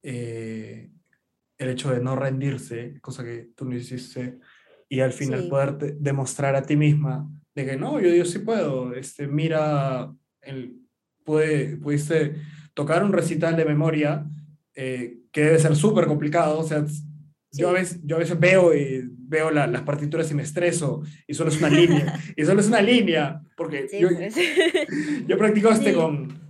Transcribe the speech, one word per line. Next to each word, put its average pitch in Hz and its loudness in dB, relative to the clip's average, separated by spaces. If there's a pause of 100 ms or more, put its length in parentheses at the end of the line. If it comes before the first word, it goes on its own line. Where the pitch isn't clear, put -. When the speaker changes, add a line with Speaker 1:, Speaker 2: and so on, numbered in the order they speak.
Speaker 1:
eh, 113 -10 (680)
el 131 -4
hecho 127 -4
de 123 0
no 131 -2
rendirse, 135 -4
cosa 131 -12
que 117 -12
tú 135 -10
no 123 -6
hiciste, 123 -10 (500)
y 131 -2
al 127 2
final 143 -4
Speaker 2:
Sí. - -6
Speaker 1:
poderte 143 -2
demostrar 139 -2
a 135 0
ti 147 0
misma 147 2 (260)
de 135 -6
que 135 -4
no, 247 -2
yo, 180 4
yo 170 6
sí - -4
puedo, 147 -2
este, 131 -10
mira, 147 0 (300)
el, 135 -12 (440)
pude, 151 0
pudiste 147 -2 (360)
tocar 156 0
un 202 2
recital 165 0
de 160 2
memoria, 151 0 (480)
eh, 127 -8 (120)
que 151 0
debe 156 6
ser 151 4
súper 180 4
complicado, 151 2
o 165 -2
sea, 151 0 (680)
yo 170 0
a 175 2
Speaker 2:
Sí. 185 2
Speaker 1:
veces, 180 -4
yo 156 -2
a - 0
veces 170 0
veo 180 8
y 131 -2
veo 156 -2
la, 147 2
las - -4
partituras 151 -4
y 151 -4
me 143 -2
estreso, 170 -2 (240)
y 147 -8
solo 160 0
es - -2
una 156 2
línea, 151 4
Speaker 2:
<laughs> - -14
Speaker 1:
y 151 -2
solo 196 4
es 202 4
una 226 4
línea, 185 2 (160)
porque 139 -6
Speaker 2:
Sí, 202 -8
Speaker 1:
yo, 247 4
Speaker 2:
pues. 196 -8
Speaker 1:
<laughs> 302 -2
yo 185 0
practico 214 4
este - 4
Speaker 2:
Sí. 165 2
Speaker 1:
con, 160 0 (220)